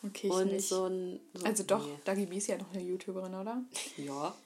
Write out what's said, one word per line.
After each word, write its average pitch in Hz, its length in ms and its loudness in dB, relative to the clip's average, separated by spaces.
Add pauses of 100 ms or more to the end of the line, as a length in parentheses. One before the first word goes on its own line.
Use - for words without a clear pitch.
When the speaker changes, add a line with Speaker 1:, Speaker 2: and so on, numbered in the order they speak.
Speaker 1:
Okay, 196 220 -2
ich 185 40 6
Speaker 2:
Und 190 200 4
Speaker 1:
nicht. 196 160 2
Speaker 2:
so 185 180 4
ein, 185 340 -2 (140)
so - 100 -6
Speaker 1:
Also 214 200 4
doch, 190 200 4
Speaker 2:
nee. 147 80 -6 (120)
Speaker 1:
Dagi 196 220 2
B 180 120 -2
ist 208 100 -2
ja 196 100 2
noch 190 140 -8
eine 190 100 -4
YouTuberin, 185 520 -4
oder? 220 280 -4 (360)
Speaker 2:
Ja. 143 360 -2 (120)